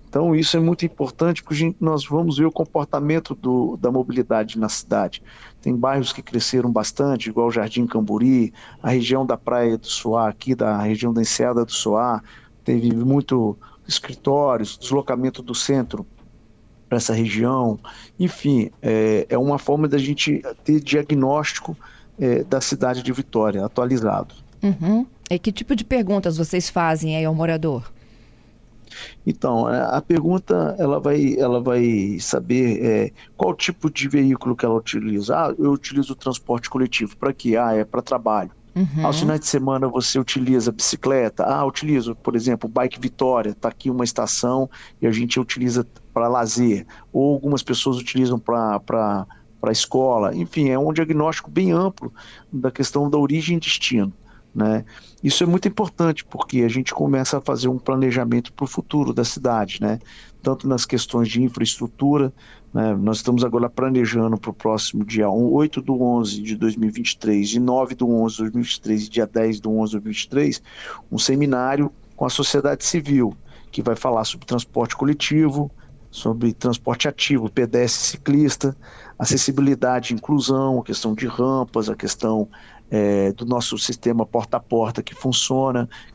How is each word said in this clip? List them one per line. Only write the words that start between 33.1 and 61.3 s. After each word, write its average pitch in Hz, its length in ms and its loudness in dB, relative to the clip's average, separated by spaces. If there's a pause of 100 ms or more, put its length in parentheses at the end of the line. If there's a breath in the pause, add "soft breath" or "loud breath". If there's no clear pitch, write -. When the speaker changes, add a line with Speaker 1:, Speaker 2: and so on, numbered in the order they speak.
Speaker 1:
qual 180 200 0
tipo - 340 -4
de 139 180 -6
veículo 135 480 2
que - 80 -12
ela 113 120 2
utiliza. 107 600 -2
"Ah, 160 220 0
eu 143 140 2
utilizo 139 420 -2
o - 20 -18
transporte 120 540 -6
coletivo." 120 480 -2
"Pra 135 160 -2
quê?" 113 240 0
"Ah, 117 160 2
é 107 100 2
pra 120 200 -4
trabalho." 110 480 -2 (240)
Speaker 2:
Uhum. 156 280 0
Speaker 1:
"Aos 151 160 0
finais 156 200 2
de - 80 -6
semana 135 400 0
você 127 320 0
utiliza 123 520 2
bicicleta?" 120 720 0
"Ah, 143 220 0
utilizo, 135 500 0
por - 200 -2
exemplo, 117 340 0
Bike 123 300 0
Vitória, 123 560 0
tá - 140 -4
aqui - 200 -6
uma 127 140 0
estação 120 640 -2 (320 loud breath)
e 127 60 2
a 117 40 2
gente 120 280 -2
utiliza 123 480 -2 (260)
pra 117 140 0
lazer." 117 580 2 (260 loud breath)
Ou 139 220 2
algumas 139 300 -2
pessoas 127 340 -2
utilizam 123 400 0
pra, 113 420 0
pra, 104 460 -2 (340 loud breath)
pra 113 120 0
escola. 117 640 0
Enfim, 135 340 0
é 131 80 2
um 151 160 0
diagnóstico 156 560 -2
bem 175 220 2
amplo 170 420 -2 (380 loud breath)
da 131 180 -2
questão 143 400 -2
da 147 80 2
origem 156 400 0
e - 20 0
destino, 110 540 -2 (400 soft breath)
né? 107 320 0 (380 loud breath)
Isso 139 180 2
é 180 60 2
muito 180 220 2
importante, 170 560 -2
porque - 380 -2
a 117 40 4
gente 127 260 -2
começa 139 440 0
a 135 40 -4
fazer 127 280 -2
um 127 100 -2
planejamento 123 720 0
pro - 160 -4
futuro 135 460 -2
da 120 100 2
cidade, 117 580 -2
né? 107 180 0 (420 loud breath)
Tanto 135 260 -2
nas 127 180 0
questões 120 440 0
de 117 120 0